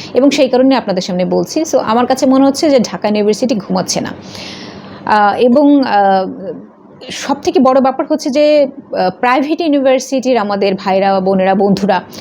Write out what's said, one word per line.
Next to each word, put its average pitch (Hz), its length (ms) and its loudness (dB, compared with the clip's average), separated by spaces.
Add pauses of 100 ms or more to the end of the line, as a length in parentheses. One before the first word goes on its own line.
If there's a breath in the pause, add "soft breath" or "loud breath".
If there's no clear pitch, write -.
(140)
এবং 277 160 4
সেই 269 180 2
কারণে 262 280 2
আপনাদের 185 260 -2
সামনে 185 220 -4
বলছি। 180 380 -2
So 311 160 0
আমার 233 280 0
কাছে 262 200 0
মনে 262 200 4
হচ্ছে 277 240 0
যে 262 100 4
ঢাকা 185 280 -4
ইউনিভার্সিটি 214 460 0
ঘুমাচ্ছে 185 460 -4
না। - 140 -8 (920 loud breath)
আহ, 208 320 2
এবং, 277 460 4
আহ, 196 460 2 (800)
সবথেকে - 500 -2
বড় 262 200 4
ব্যাপার 269 280 -2
হচ্ছে 302 220 -4
যে, 294 360 2
আহ, 185 440 -6 (100)
প্রাইভেট 269 400 0
ইউনিভার্সিটির 262 760 0
আমাদের 202 380 0
ভাইরা, 196 460 0
বোনেরা, 190 340 2
বন্ধুরা, 196 480 0 (180 loud breath)